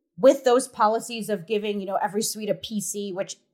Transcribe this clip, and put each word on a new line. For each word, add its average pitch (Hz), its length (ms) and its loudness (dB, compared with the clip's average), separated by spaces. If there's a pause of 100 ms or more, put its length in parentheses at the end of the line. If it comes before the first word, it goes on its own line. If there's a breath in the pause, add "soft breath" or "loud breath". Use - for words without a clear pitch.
(180)
with 269 260 6
those 254 240 4
policies 226 600 0
of 202 180 -4
giving, 208 340 -2
you 190 60 -8
know, 190 160 -2
every 180 200 -2
Swede 214 280 -4
a - 40 2
P - 260 -8
C, 202 320 -6
which 185 240 -8 (160)